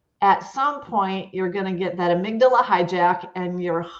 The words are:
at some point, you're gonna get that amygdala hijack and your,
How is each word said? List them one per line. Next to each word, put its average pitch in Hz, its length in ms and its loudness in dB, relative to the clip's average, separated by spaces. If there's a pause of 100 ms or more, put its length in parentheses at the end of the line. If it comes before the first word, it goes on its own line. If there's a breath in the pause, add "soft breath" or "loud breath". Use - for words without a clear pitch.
(220)
at 196 180 4
some 285 420 -4
point, 190 500 -4
you're 185 160 -2
gonna 190 240 -4
get 175 240 -4
that 175 200 2
amygdala 226 460 4
hijack 180 720 0
and 180 260 -4
your, 170 240 -2 (140)